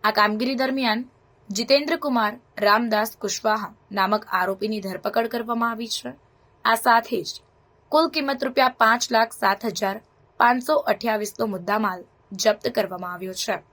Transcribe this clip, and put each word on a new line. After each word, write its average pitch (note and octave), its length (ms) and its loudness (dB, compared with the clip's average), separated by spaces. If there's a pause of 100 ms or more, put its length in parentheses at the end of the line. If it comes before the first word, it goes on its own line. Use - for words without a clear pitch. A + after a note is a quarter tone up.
આ G#3+ 140 2
કામગીરી G#3+ 440 2
દરમિયાન B3+ 420 0 (460)
જીતેન્દ્રકુમાર B3+ 840 2 (340)
રામદાસ G#3+ 520 2
કુશવાહા G#3+ 540 -2 (200)
નામક G3+ 400 0
આરોપીની F#3+ 560 -2
ધરપકડ A3 480 -2
કરવામાં A#3 400 -2
આવી A3+ 220 -8
છે. - 180 -12 (480)
આ A3+ 120 2 (100)
સાથે A#3 360 2
જ - 80 -10 (640)
કુલ D#4+ 220 4
કિંમત C#4 340 -2
રૂપિયા B3+ 300 2
પાંચ A#3 360 2
લાખ A3+ 260 2
સાત G3 320 0
હજાર G3 240 -4 (440)
પાંચસો B3+ 500 4
અઠ્યાવીસનો G#3+ 640 -2
મુદ્દામાલ F#3 520 -2 (260)
જપ્ત G#3+ 440 0
કરવામાં F#3 380 -4
આવ્યો F#3 320 -10
છે. G3 160 -4 (100)